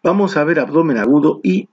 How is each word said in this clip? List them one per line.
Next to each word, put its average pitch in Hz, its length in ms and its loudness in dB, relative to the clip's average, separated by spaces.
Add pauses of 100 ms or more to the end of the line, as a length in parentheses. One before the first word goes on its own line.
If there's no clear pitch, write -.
vamos 185 340 0
a 147 60 0
ver 160 160 0
abdomen 147 380 0
agudo 143 460 2
y 185 300 0